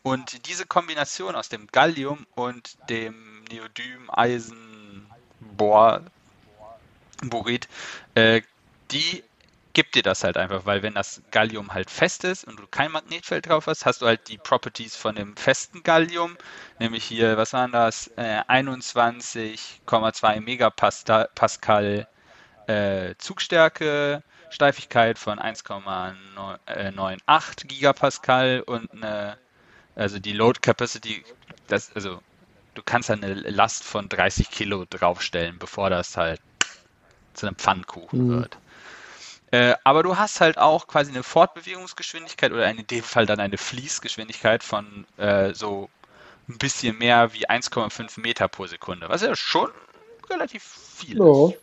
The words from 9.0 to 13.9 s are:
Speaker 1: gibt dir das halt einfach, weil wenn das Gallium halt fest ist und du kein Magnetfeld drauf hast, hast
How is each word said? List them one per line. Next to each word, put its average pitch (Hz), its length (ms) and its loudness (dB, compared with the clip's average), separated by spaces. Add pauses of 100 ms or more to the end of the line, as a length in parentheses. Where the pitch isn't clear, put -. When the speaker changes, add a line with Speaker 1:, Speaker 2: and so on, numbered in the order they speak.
Speaker 1:
gibt - 220 0
dir 117 80 4
das 95 220 0
halt 90 100 0
einfach, 92 300 -4
weil 101 180 0
wenn 107 120 -6
das - 260 -6 (100)
Gallium 107 420 0
halt 95 160 -4
fest - 360 -2
ist 185 180 -4
und 107 160 -20
du 101 80 -20
kein 151 240 -2
Magnetfeld 160 560 -8
drauf 156 200 0
hast, - 180 -6
hast 123 160 0